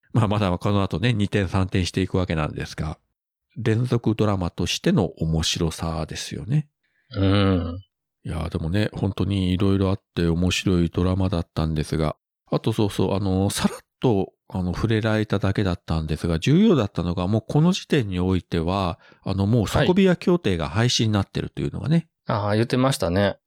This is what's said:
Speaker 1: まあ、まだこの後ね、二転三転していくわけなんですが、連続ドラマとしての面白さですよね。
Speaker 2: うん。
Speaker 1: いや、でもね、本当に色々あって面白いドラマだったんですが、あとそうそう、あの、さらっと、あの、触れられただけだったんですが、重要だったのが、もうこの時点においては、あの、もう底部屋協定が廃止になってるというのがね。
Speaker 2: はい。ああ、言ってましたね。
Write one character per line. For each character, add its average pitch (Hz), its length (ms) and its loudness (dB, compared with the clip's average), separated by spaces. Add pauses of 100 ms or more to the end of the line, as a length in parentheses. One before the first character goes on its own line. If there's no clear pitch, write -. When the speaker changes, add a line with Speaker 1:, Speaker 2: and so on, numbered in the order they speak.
(120)
Speaker 1:
ま 113 120 2
あ、 101 40 2
ま 104 100 0
だ 92 180 0
こ - 140 -2
の 101 120 2
後 87 180 -2
ね、 120 120 2
二 104 120 0
転 98 240 0
三 95 140 0
転 92 220 0
し - 80 -6
て 98 100 0
い 90 60 -2
く 101 100 -2
わ 90 80 0
け 85 80 -2
な 76 120 0
ん 76 60 -6
で - 140 -8
す - 80 -14
が、 78 240 -6 (580)
連 113 280 0
続 117 300 0
ド 107 120 0
ラ 101 100 2
マ 90 140 -2
と 90 160 -4
し - 140 -4
て 175 120 0
の 117 140 2 (120)
面 80 240 0
白 82 280 -2
さ 80 360 -6
で 80 100 -10
す - 180 -10
よ - 100 -10
ね。 147 240 -2 (480)
Speaker 2:
う 98 100 2
ん。 95 520 2 (460)
Speaker 1:
い - 40 -10
や、 80 220 -4
で 87 80 -2
も 82 120 -4
ね、 107 220 0
本 98 200 -2
当 98 120 -2
に 92 280 0
色 98 240 2
々 95 140 2
あ 98 40 0
っ - 80 -6 (120)
て 85 120 0
面 85 240 2
白 87 320 2
い 82 80 2
ド 87 140 0
ラ 92 120 0
マ 95 120 0
だ 85 120 -2
っ - 120 -6
た 80 140 -2
ん 80 80 -2
で 78 100 0
す - 120 -4
が、 78 200 -2 (340)
あ - 100 -2
と 117 120 -2
そ 107 140 0
う 98 40 -2
そ 98 180 -2
う、 92 60 -2
あ 98 60 -2
の、 98 300 0
さ - 180 0
ら - 80 -12
っ - 20 -14 (220)
と、 104 320 0 (160)
あ 92 140 -4
の、 90 120 -2
触 - 140 -2
れ 110 120 0
ら 107 160 0
れ 107 80 0
た 104 140 -2
だ 98 160 0
け 110 100 0
だ 92 80 0
っ - 100 -6
た 80 200 -2
ん 78 40 -4
で 78 100 -2
す 85 120 -2
が、 82 100 2
重 147 240 4
要 220 140 4
だ 117 80 2
っ 101 60 -4
た 85 120 -4
の 87 120 -2
が、 90 120 -2
も 107 120 2
う - 80 -4
こ 147 160 2
の 175 100 4
時 - 160 -8
点 123 200 0
に 92 120 -2
お 92 160 2
い 90 60 -2
て - 160 -4
は、 90 400 -2 (260)
あ 98 100 -2
の、 98 120 0
も 113 160 2
う 90 60 -2
底 151 260 2
部 196 80 4
屋 185 140 4
協 175 220 0
定 95 200 -2
が 76 100 -2
廃 110 200 0
止 120 180 0
に 110 60 0
な 101 100 2
っ - 80 -6
て - 100 -6
る - 80 -4
と - 140 -8
い 147 60 -2
う - 40 -8
の 90 80 -8
が 98 80 -4
ね。 165 200 2 (180)
Speaker 2:
は - 80 -2
い。 - 20 0
あ 104 140 -2
あ、 104 40 2
言 110 100 2
っ - 20 -2
て 131 100 -2
ま 131 160 2
し - 60 -6
た 87 100 0
ね。 95 280 2 (100)